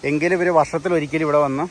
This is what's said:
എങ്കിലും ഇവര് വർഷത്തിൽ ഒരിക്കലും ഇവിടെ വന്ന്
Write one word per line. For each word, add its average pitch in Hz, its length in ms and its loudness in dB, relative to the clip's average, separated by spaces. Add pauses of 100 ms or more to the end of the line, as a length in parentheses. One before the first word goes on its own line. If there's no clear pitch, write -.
എങ്കിലും 151 320 0
ഇവര് 175 140 0
വർഷത്തിൽ 165 440 2
ഒരിക്കലും 156 320 -2
ഇവിടെ 147 120 2
വന്ന് 147 340 0